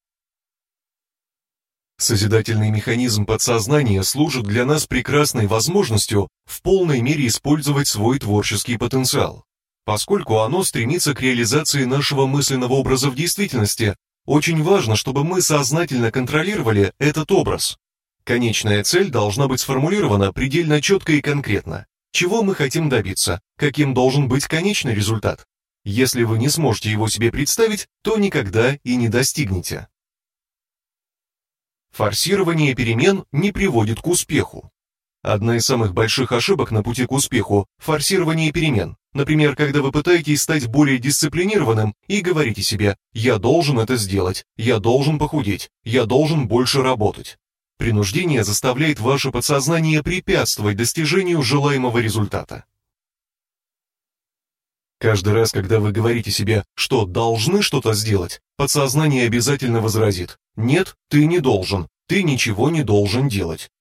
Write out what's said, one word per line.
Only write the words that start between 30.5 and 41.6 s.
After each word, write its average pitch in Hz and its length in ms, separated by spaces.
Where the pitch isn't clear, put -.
Форсирование 160 840
перемен 120 580
не 196 200
приводит 117 500
к - 60
успеху. - 640
Одна 107 360
из 113 60
самых 113 300
больших 113 380
ошибок 143 400
на 107 120
пути 120 220
к - 60
успеху — 104 560
форсирование 160 720
перемен. 143 440
Например, 147 420
когда 147 260
вы 139 100
пытаетесь 151 500
стать 147 260
более 135 320
дисциплинированным 143 960